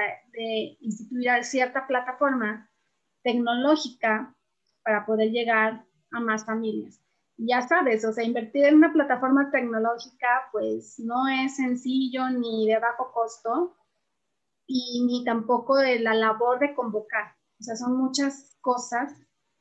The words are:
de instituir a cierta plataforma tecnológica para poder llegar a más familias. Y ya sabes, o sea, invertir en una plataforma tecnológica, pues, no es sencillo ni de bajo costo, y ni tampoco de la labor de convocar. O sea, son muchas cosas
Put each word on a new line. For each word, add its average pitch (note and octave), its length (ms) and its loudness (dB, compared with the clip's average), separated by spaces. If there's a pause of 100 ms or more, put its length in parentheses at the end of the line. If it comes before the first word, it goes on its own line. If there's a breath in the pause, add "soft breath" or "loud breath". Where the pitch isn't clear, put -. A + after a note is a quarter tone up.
(380)
de A3+ 420 -4
instituir B3 500 -4
a A#3+ 140 2
cierta B3+ 420 -2
plataforma B3+ 840 -2 (520)
tecnológica A#3+ 1120 0 (500)
para G#3 220 0
poder A3 240 2
llegar A3 540 0 (260)
a A#3 100 -6
más A3 240 -2
familias. G#3+ 560 -6 (360)
Y A3+ 120 -6
ya B3 140 2
sabes, B3+ 420 2
o A3 80 0
sea, A3+ 120 -4
invertir A#3+ 400 0
en D4+ 120 8
una D#4+ 160 8
plataforma C#4 580 2
tecnológica, A#3+ 1000 -2
pues, A3 460 -4
no B3 300 -2
es C4+ 280 -2
sencillo B3+ 720 -2
ni A3+ 380 -2
de A3 100 4
bajo A#3 340 -2
costo, A#3 640 -4 (880)
y B3 400 -4
ni A#3+ 180 -2
tampoco A#3+ 520 0
de C4 240 2
la A3+ 140 0
labor A3 440 2
de C#4+ 160 0
convocar. G#3+ 640 -6 (240)
O - 40 -20
sea, A3+ 120 -8
son B3 200 -2
muchas C4 640 -4
cosas B3 520 -4 (480)